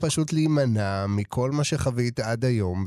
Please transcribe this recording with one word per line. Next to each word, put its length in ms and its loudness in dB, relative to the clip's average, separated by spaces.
פשוט 320 0
להימנע 760 2
מכל 440 -2
מה 120 0
שחווית 560 -2
עד 260 -2
היום, 420 0